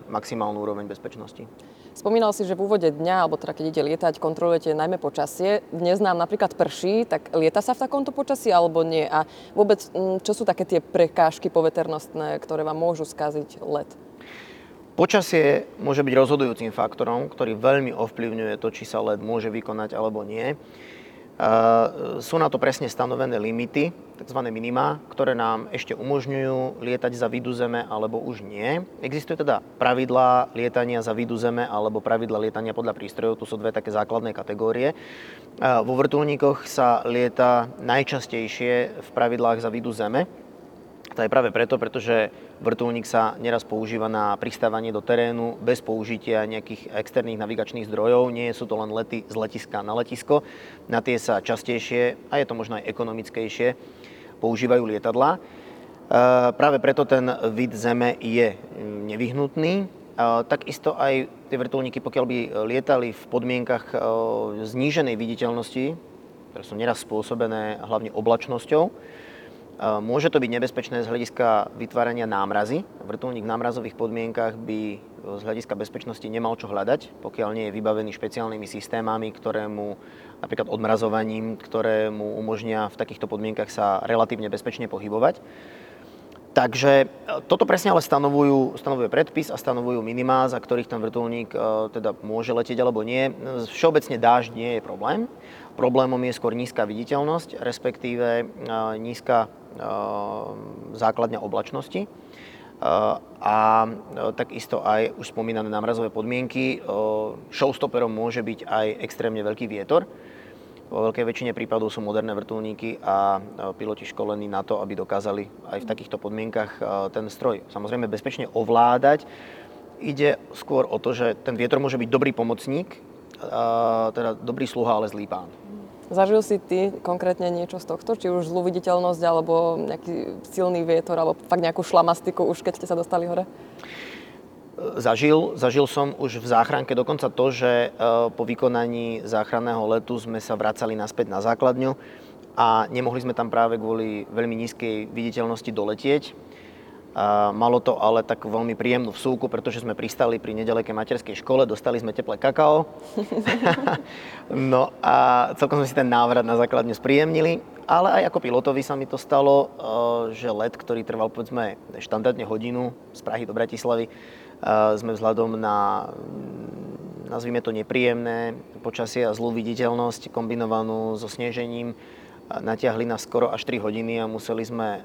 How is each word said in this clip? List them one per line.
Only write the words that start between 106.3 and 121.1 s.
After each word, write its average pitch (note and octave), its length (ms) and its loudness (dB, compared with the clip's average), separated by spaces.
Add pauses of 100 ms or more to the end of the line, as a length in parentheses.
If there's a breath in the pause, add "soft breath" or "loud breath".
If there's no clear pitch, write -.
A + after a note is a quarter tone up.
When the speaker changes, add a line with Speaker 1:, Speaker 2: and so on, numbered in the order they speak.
Speaker 1:
E, - 80 -14 (640)
showstopperom A#2+ 560 0
môže A2+ 320 -4
byť A2+ 240 -6
aj A2 240 0 (160)
extrémne A2 400 -4
veľký G#2+ 240 -4
vietor. G#2+ 400 0 (800 loud breath)
Vo A2 260 -2
veľkej A#2+ 140 -2
väčšine A#2+ 320 -4
prípadov A2 320 -2
sú A#2 100 -10
moderné G#2+ 380 -2
vrtuľníky A2 640 -8
a, G2 400 2
e, G2+ 320 -8
piloti G#2+ 320 -8
školení G#2 400 -4
na G2 180 -4
to, G#2 160 -2
aby G2+ 160 -8
dokázali G2+ 540 -4 (240)
aj G2 100 -6
v A2+ 80 -8
takýchto - 300 -8
podmienkach, A2 560 -4
e, G2 320 -2
ten A2 180 -6
stroj G#2+ 460 -2
samozrejme A2+ 320 -4
bezpečne A2 480 -6
ovládať. A#2+ 720 6 (720 loud breath)
Ide D3 400 2 (180)
skôr C3 300 0
o G#2 160 -4
to, - 100 0